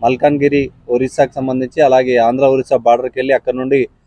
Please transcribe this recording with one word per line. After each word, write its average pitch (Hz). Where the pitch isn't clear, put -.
మల్కాన్గిరి, 139
ఒరిస్సాకు 127
సంబంధించి, 131
అలాగే 127
ఆంధ్ర 120
ఒరిస్సా 135
బార్డర్కి 120
వెళ్ళి 131
అక్కడ 123
నుండి 131